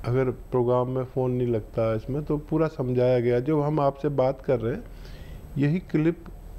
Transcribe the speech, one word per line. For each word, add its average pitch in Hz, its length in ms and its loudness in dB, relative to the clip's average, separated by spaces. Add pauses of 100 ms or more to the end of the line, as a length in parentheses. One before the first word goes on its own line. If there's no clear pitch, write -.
अगर 127 260 2
program 123 580 2
में 127 160 -2
phone 127 260 -2
नहीं 123 180 0
लगता 113 460 0
इसमें 131 300 -4
तो 151 140 -2
पूरा 156 280 0
समझाया 127 540 2
गया, 120 200 4
जो 147 220 2
हम 151 180 2
आपसे 139 280 0
बात 135 340 2
कर 123 180 2
रहे 117 140 0
हैं 226 100 -8 (760)
यही 147 200 2
clip 170 460 0 (340)